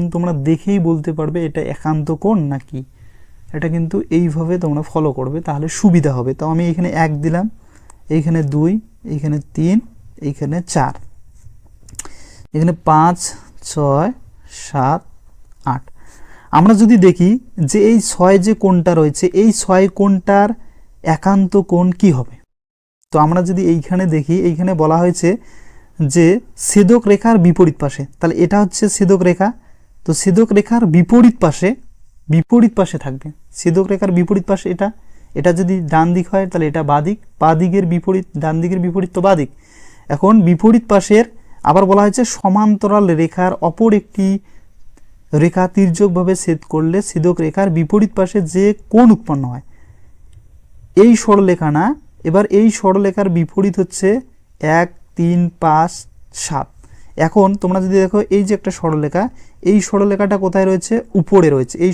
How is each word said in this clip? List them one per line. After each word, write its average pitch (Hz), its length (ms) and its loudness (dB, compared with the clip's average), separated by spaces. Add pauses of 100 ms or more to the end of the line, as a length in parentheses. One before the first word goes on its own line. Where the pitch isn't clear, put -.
(120)
তোমরা 175 200 -4 (160)
দেখেই 202 300 0 (100)
বলতে 165 300 -2
পারবে 156 200 -6 (100)
এটা 156 120 -8 (140)
একান্ত 156 340 -4 (160)
কোণ 208 140 0 (140)
নাকি। 135 280 -10 (760)
এটা 160 180 -6
কিন্তু 165 220 -4 (220)
এইভাবে 165 360 -2 (100)
তোমরা 151 260 -4
ফলো 156 280 -2
করবে, 135 280 -8
তাহলে 147 200 -6 (120)
সুবিধা 170 400 2
হবে। 123 160 -4
তো - 180 -10
আমি 170 180 -2
এখানে 175 180 -2 (160)
এক 160 80 -2 (120)
দিলাম, 170 220 -2 (680)
এইখানে 160 260 0 (140)
দুই, 156 180 0 (400)
এইখানে 147 240 -4 (180)
তিন, 170 220 0 (500)
এইখানে 147 300 -6 (160)
চার, 135 220 -2 (1600)
এখানে 165 180 0 (160)
পাঁচ, 165 300 2 (520)
ছয়, 147 400 -2 (540)
সাত, 139 360 -4 (760)
আট। - 100 -10 (680)
আমরা 190 300 4
যদি 233 140 6 (100)
দেখি 180 240 4 (400)
যে 208 80 0 (120)
এই 226 80 4 (120)
ছয় 185 260 2 (100)
যে 220 60 2 (100)
কোণটা 180 380 2
রয়েছে, 151 240 0 (180)
এই 220 80 4 (120)
ছয় 190 240 2 (120)
কোণটার 202 500 2 (560)
একান্ত 190 480 0 (200)
কোণ 175 140 2 (140)
কি 202 180 4
হবে? - 160 -10 (800)
তো - 120 0
আমরা 165 240 0
যদি 185 140 -2 (100)
এইখানে 180 320 -2 (100)
দেখি, 156 220 -2 (120)
এইখানে 175 240 -2 (100)
বলা 156 200 2
হয়েছে 175 260 0 (840)
যে 165 120 4 (420)
ছেদক 208 420 4
রেখার 226 260 2 (100)
বিপরীত 170 360 2
পাশে, 139 200 -6 (160)
তাহলে 165 160 -2 (100)
এটা 196 180 0
হচ্ছে 202 220 -2 (120)
ছেদক 190 320 2
রেখা। 185 200 0 (560)
তো - 60 -2 (100)
ছেদক 208 360 2
রেখার 226 260 0 (120)
বিপরীত 226 500 4
পাশে, 170 240 0 (600)
বিপরীত 214 520 2
পাশে 175 240 -4
থাকবে। 135 240 -10 (300)
ছেদক 175 340 0
রেখার 196 260 -2
বিপরীত 185 320 0
পাশে 190 240 -4
এটা, 196 140 -4 (500)
এটা 170 200 0
যদি 185 160 -2 (180)
ডান 160 140 2 (100)
দিক 180 160 -2
হয় 196 180 -2
তাহলে 170 200 -2
এটা 160 200 -4
বাঁ 147 160 2
দিক, 208 120 -4 (220)
বাঁ 160 200 4
দিকের 185 320 0
বিপরীত, 190 340 -2 (160)
ডান 156 200 -2
দিকের 180 240 -4
বিপরীত 180 300 -4
তো 185 100 -4
বাঁ 196 140 2
দিক। 135 100 -6 (640)
এখন 190 200 4 (140)
বিপরীত 220 440 4
পাশের 208 320 4 (460)
আবার 185 200 4
বলা 202 140 4
হয়েছে 208 180 0 (140)
সমান্তরাল 208 720 0 (160)
রেখার 185 300 -2 (160)
অপর 220 220 0 (100)
একটি - 260 -4 (1160)
রেখা 175 220 0 (120)
তির্যকভাবে 185 640 2
ছেদ 165 180 -4 (120)
করলে 160 260 -2 (100)
ছেদক 170 360 0
রেখার 196 240 -2 (100)
বিপরীত 202 400 0
পাশে 190 200 -2 (160)
যে 190 100 2 (280)
কোণ 240 140 6 (100)
উৎপন্ন 139 260 -4 (100)
হয়, 123 120 -14 (1300)
এই 220 160 8 (100)
সরলরেখা 190 460 2 (100)
না। 170 60 2 (440)
এবার 190 160 2 (140)
এই 226 100 4 (100)
সরলরেখার 196 580 0
বিপরীত 175 420 -2
হচ্ছে 190 300 -2 (720)
এক, 175 80 -2 (280)
তিন, 170 220 0 (240)
পাঁচ, 160 300 0 (520)
সাত। 143 240 -8 (580)
এখন 190 220 2 (140)
তোমরা 185 220 -2
যদি 185 200 -2
দেখো 185 140 -2 (180)
এই 208 100 0
যে 208 120 -4
একটা 196 200 -8
সরলরেখা, 160 440 -2 (480)
এই 208 80 4 (100)
সরলরেখাটা 202 560 0
কোথায় 190 260 0
রয়েছে? 190 240 -2 (260)
উপরে 175 340 4
রয়েছে। 131 200 -2 (100)
এই 185 100 0